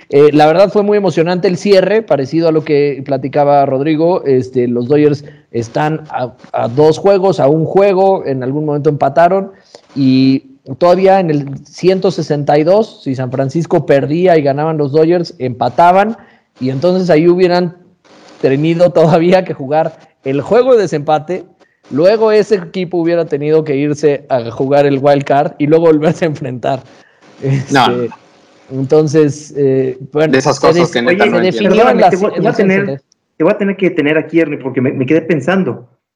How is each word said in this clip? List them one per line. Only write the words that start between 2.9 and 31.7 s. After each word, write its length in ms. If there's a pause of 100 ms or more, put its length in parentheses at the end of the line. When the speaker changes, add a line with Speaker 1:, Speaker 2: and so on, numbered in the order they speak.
Speaker 1:
platicaba 600
Rodrigo. 600
Este, 420
los 220
Dodgers 340 (280)
están 580
a, 240 (180)
a 160
dos 300
juegos, 420
a 80
un 160
juego, 600
en 180
algún 220
momento 240
empataron, 600 (440)
y 640 (220)
todavía 400
en 100
el 360
ciento 440
sesenta 480
y 60
dos, 400
si 100
San 180
Francisco 540
perdía 520
y 40
ganaban 360
los 140
Dodgers, 460
empataban, 800 (420)
y 120
entonces 400
ahí 160
hubieran 500 (640)
tenido 500
todavía 520
que 100
jugar 460 (240)
el 180
juego 340
de 80
desempate. 600 (480)
Luego 400
ese 240
equipo 420
hubiera 280
tenido 380
que 120
irse 540
a 200
jugar 380
el 120
wild 240
card 360
y 80
luego 180
volverse 400
a 40
enfrentar. 520 (600)
Este, 320
Speaker 2:
No, 140
no, 160
no. 760
Speaker 1:
entonces, 800
eh, 400 (160)
bueno, 200
Speaker 2:
De 40
esas 200
Speaker 1:
se 40
Speaker 2:
cosas 140
Speaker 1:
def-, 180
Speaker 2:
que 80
neta 220
Speaker 1:
se 80
Speaker 2:
no 60
entiendo. 40
Speaker 1:
definió 300